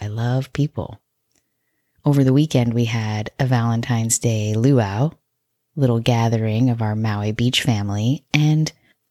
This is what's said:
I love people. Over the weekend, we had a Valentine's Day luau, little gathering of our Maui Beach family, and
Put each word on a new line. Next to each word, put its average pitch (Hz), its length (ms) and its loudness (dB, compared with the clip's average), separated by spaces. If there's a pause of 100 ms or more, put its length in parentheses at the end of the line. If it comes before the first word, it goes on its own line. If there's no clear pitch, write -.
I 104 60 -6
love 120 460 -2
people. 127 460 -4 (1080)
Over 143 180 4
the 131 100 4
weekend, 131 400 2
we 120 120 0
had 107 540 -4
a 139 60 0
Valentine's 117 720 0
Day 107 360 -2
luau, 117 580 2 (640)
little 123 240 2
gathering 117 720 0
of 117 120 -2
our 107 140 -2
Maui 107 360 -2
Beach 120 300 0
family, 104 720 -2
and 151 380 2 (400)